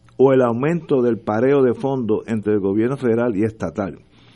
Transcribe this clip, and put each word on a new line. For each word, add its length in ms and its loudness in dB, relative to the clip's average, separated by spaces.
o 160 4
el 100 4
aumento 600 0
del 160 0
pareo 440 0
de 120 2
fondos 520 -2
entre 280 -2
el 60 0
gobierno 360 0
federal 400 0
y 80 0
estatal. 540 -6